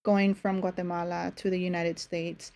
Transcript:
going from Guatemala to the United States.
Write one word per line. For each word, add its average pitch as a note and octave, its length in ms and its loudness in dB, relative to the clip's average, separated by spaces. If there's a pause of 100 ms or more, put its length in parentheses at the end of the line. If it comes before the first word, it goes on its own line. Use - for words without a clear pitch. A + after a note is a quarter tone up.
going G3 300 6
from F#3+ 260 0
Guatemala F3 760 -2
to G3 120 -2
the F#3 100 0
United E3+ 380 0
States. - 580 -8